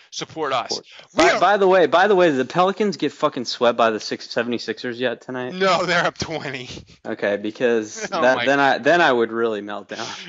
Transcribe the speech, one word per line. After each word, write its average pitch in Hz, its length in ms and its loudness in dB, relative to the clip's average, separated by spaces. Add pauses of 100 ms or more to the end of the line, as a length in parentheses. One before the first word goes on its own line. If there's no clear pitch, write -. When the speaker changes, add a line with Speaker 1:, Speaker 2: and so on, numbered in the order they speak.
(120)
Speaker 1:
support 156 420 -6
us. 117 160 -2
Speaker 2:
Of - 60 -4
course. - 420 -14
Speaker 1:
We 156 60 4
Speaker 2:
By, 170 80 6
Speaker 1:
are 220 80 0
Speaker 2:
by 190 180 4
the 196 100 4
way, 185 200 6
by 170 200 4
the 208 80 4
way, 180 140 6
did 139 80 0
the 127 80 0
Pelicans 185 520 0
get 143 160 -4
fucking 139 320 -4
swept 120 340 0
by 113 100 4
the 107 100 -2
six, - 300 -10
seventy-sixers 117 720 -6
yet 120 220 -4
tonight? 127 340 -10
Speaker 1:
No, 185 320 0
they're 170 180 0
up - 140 -4
twenty. 135 500 -8 (340)
Speaker 2:
Okay, 110 340 -2
because 113 720 -2
Speaker 1:
<laughs> - 20 -8
Oh 175 100 -4
Speaker 2:
that, 127 160 4
Speaker 1:
my 120 80 -2
Speaker 2:
then 139 140 2
I, 135 180 2
then 165 240 2
I 151 100 4
would 117 200 0
really 113 300 -2
melt 101 280 -12
down. 107 160 -8 (240)